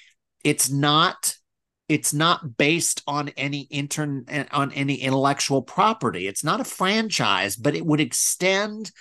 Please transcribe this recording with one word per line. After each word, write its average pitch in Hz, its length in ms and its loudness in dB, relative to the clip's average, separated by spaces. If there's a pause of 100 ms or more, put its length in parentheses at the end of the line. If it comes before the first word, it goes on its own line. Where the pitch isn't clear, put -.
(440)
It's 147 260 0
not, 147 680 2 (540)
it's 147 240 0
not 151 440 0
based 160 500 2
on 143 220 -2
any 139 320 -4
intern-, 143 640 -4 (260)
on 139 200 0
any 139 240 0
intellectual 135 680 2
property. 131 640 0
It's - 160 -6
not 180 180 0
a - 20 -4
franchise, 156 920 0
but 143 200 0
it 165 100 -4
would 151 160 4
extend 196 1000 -2